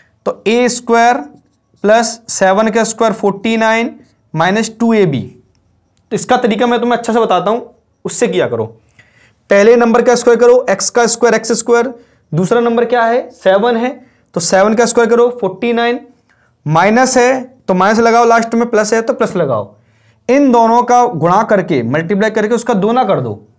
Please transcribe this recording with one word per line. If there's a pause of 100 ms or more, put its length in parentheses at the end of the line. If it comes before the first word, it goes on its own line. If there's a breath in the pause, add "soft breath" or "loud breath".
(260 soft breath)
तो
ए
स्क्वायर (680)
प्लस
सेवन
का
स्क्वायर
फ़ोर्टी
नाइन (340 soft breath)
माइनस
टू
ए
बी। (920)
तो
इसका
तरीका
मैं
तुम्हें
अच्छे
से
बताता
हूँ, (300)
उससे
किया
करो। (840 soft breath)
पहले
नंबर
का
स्क्वायर
करो,
एक्स
का
स्क्वायर
एक्स
स्क्वायर, (400 loud breath)
दूसरा
नंबर
क्या
है,
सेवन
है, (440 soft breath)
तो
सेवन
का
स्क्वायर
करो, (120)
फ़ोर्टी
नाइन, (640)
माइनस
है (260)
तो
माइनस
लगाओ,
लास्ट
में
प्लस
है
तो
प्लस
लगाओ। (560)
इन
दोनों
का
गुणा
करके,
मल्टीप्लाई
करके
उसका
दोगुना
कर
दो। (120)